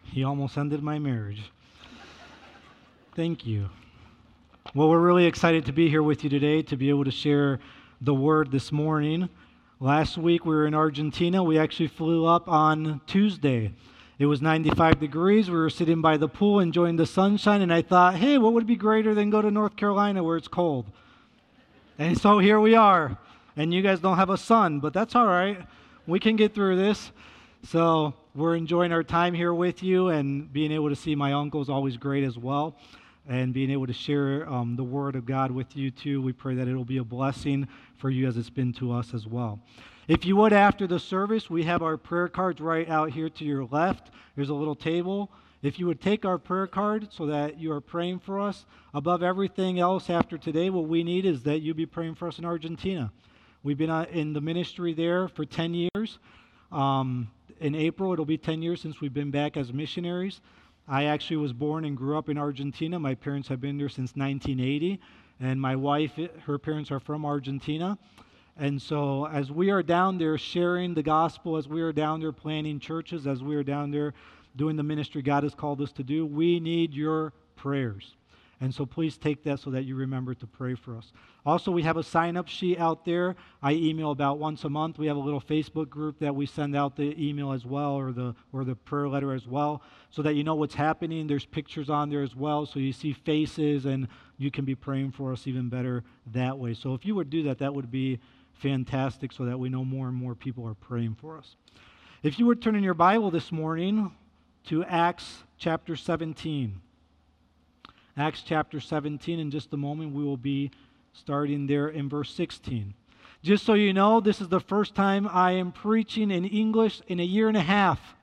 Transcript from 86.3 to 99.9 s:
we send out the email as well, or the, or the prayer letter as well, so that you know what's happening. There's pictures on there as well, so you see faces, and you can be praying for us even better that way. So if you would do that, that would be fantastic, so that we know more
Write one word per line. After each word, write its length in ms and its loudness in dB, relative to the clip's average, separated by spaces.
we 140 -4
send 280 -6
out 200 -2
the 280 -4
email 280 -4
as 160 -6
well, 240 -4
or 200 -4
the, 220 -6
or 140 -6
the 100 -4
prayer 320 -4
letter 260 -2
as 140 -8
well, 360 -4
so 140 -8
that 100 0
you 100 0
know 120 -2
what's 180 -2
happening. 540 -2
There's 180 -2
pictures 460 -8
on 180 -2
there 140 -2
as 120 -8
well, 300 -2
so 140 -8
you 120 -2
see 220 -6
faces, 720 -2
and 220 -2
you 100 -2
can 160 -4
be 80 -2
praying 380 -6
for 200 -8
us 140 -8
even 240 -4
better 340 -4
that 240 -2
way. 160 -6
So 220 -6
if 100 -12
you 80 -2
would 160 -2
do 140 -2
that, 160 -4
that 160 -4
would 160 -8
be 280 -2
fantastic, 800 -4
so 140 -6
that 140 -4
we 100 -4
know 160 -4
more 220 -6